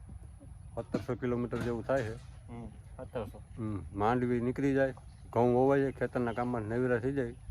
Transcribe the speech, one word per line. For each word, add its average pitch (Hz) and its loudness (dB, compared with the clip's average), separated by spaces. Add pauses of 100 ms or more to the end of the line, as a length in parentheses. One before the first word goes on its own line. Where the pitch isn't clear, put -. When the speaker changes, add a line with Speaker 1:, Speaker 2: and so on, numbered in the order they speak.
(760)
Speaker 1:
સત્તરસો 117 -2
કિલોમીટર 120 -2
જેવું 117 -2
થાય 135 4
છે. 110 -4
Speaker 2:
હમ, 117 -12 (320)
સત્તરસો. 110 -6 (160)
Speaker 1:
હમ, 110 -2 (160)
માંડવી 120 4
નીકળી 127 2
જાય, 135 4 (400)
ઘઉં 120 6
વવાઈ 139 6
જાય, 135 2
ખેતરના 123 0
કામમાં 120 0
નવીરા 120 2
થઈ 123 0
જાય, 127 0 (180)